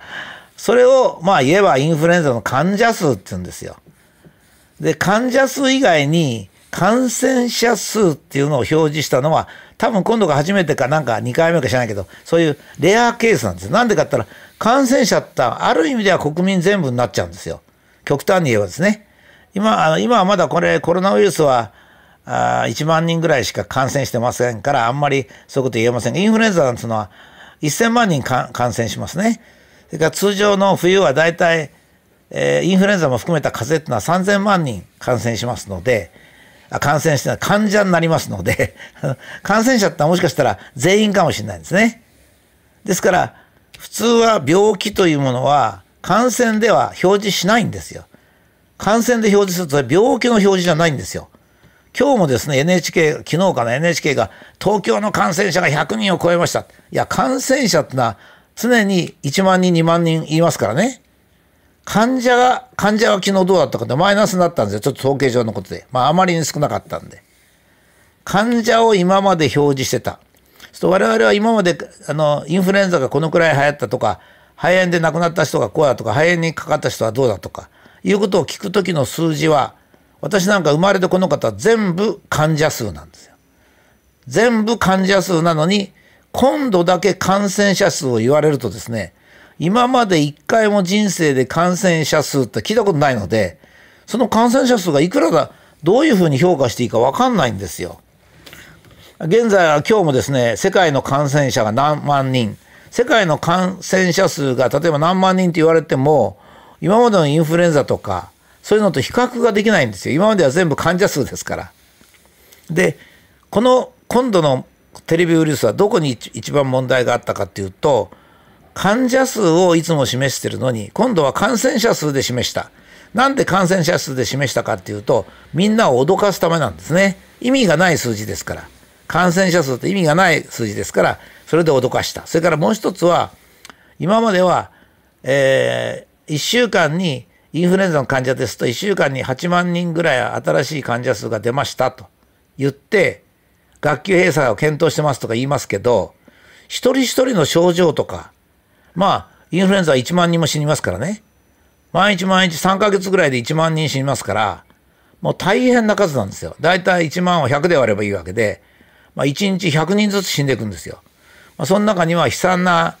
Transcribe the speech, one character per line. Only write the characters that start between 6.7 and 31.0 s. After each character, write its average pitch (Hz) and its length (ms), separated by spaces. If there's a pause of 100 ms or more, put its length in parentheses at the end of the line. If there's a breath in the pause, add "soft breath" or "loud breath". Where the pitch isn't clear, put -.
感 233 400
染 247 400
者 233 260
数 202 340
っ 147 40
て - 240
い 139 40
う 143 60
の 151 60
を - 40
表 120 160
示 156 280
し - 80
た 135 100
の 151 120
は、 - 160 (280 loud breath)
多 - 140
分 196 120
今 220 160
度 208 80
が 151 80
初 151 200
め 190 100
て 147 120
か 127 120
な 156 120
ん 147 40
か 113 160
二 120 140
回 165 180
目 170 80
か 127 80
知 - 60
ら 127 60
な 123 40
い 113 40
け 107 60
ど、 98 120 (180 loud breath)
そ 165 140
う - 20
い 165 80
う 143 100 (200 loud breath)
レ 185 180
ア 233 160
ケ 226 220
ー - 20
ス 117 80
な 95 80
ん 87 40
で 87 40
す 90 60
よ。 110 60
な 220 120
ん 240 40
で 202 80
か 147 80
っ - 20
て - 100
言 117 60
っ - 40
た - 60
ら、 - 60 (200 loud breath)
感 262 280
染 254 180
者 180 140
っ - 100
て - 140
あ 127 320
る 320 140
意 277 60
味 220 100
で 190 80
は 170 60
国 151 280
民 190 140
全 196 200
部 139 100
に 120 60
な 123 100
っ - 40
ち - 100
ゃ 95 40
う 87 40
ん - 20
で 82 60
す - 120
よ。 - 120 (480 soft breath)
極 143 140
端 190 160
に 170 80
言 123 80
え 104 40
ば 104 60
で 92 80
す - 80
ね。 208 260 (480 soft breath)
今、 202 300
あ 156 60
の、 160 80
今 226 180
は 196 80
ま 196 140
だ 165 100
こ 165 120
れ 170 200
コ 165 140
ロ 185 80
ナ 190 100
ウ 208 80
イ 208 40
ル 196 60
ス 160 120
は、 127 300 (520 soft breath)
あ 123 420
ー、 127 40
一 147 160
万 160 180
人 165 160
ぐ 160 80
ら 151 100
い 113 60
し - 80
か - 140
感 127 240
染 139 160
し - 40
て 120 80
ま 117 140
せ 123 200
ん 110 100
か 143 100
ら、 120 160
あ - 20
ん 135 80
ま 147 120
り 139 160 (200 loud breath)
そ - 140
う - 20
い 127 40
う - 20
こ - 20
と 117 80
言 113 100
え - 20
ま 123 100
せ 117 100
ん 123 40
が、 147 40
イ 185 60
ン 214 80
フ 220 60
ル 226 80
エ - 20
ン 208 40
ザ 170 120
な 127 80
ん 113 40
て - 60
い - 40
う - 20
の 113 60
は 104 160 (500 loud breath)
一 151 100
千 226 220
万 233 160
人 147 140
か-、 131 320
感 120 180
染 117 160
し 98 100
ま 110 100
す 151 100
ね。 220 240 (460 soft breath)
そ - 40
れ 165 60
か 156 80
ら 151 40
通 202 220
常 202 240
の 190 200
冬 185 220
は 170 140